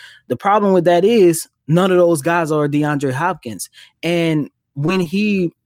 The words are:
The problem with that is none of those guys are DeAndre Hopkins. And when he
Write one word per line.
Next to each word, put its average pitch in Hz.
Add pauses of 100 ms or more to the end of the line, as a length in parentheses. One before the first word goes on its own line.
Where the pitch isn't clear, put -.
(280)
The 127
problem 202
with 175
that 175
is 190 (180)
none 180
of 180
those 170
guys 170
are 151
DeAndre 147
Hopkins. 143 (320)
And 165 (240)
when 170
he 190 (160)